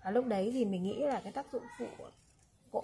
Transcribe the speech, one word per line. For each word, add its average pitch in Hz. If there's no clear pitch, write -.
Và 190
lúc 247
đấy 208
thì 254
mình 190
nghĩ 202
là 247
cái 202
tác 269
dụng 247
phụ 240
ngộ -